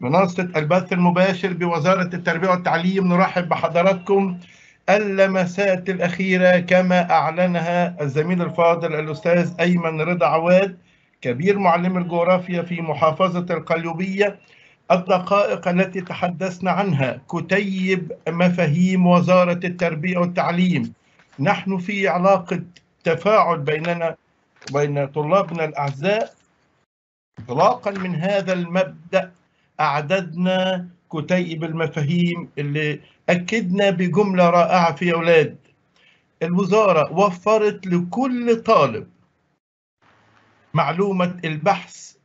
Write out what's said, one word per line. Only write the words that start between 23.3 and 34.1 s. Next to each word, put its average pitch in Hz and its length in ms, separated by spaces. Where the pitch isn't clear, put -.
بيننا 160 580
وبين 143 360
طلابنا 160 580
الأعزاء. 147 680
انطلاقًا 151 520
من 185 240
هذا 185 380
المبدأ، 180 800
أعددنا 180 1080
كتيب 165 520
المفاهيم 165 840
اللي 147 420
أكدنا 185 600
بجملة 180 600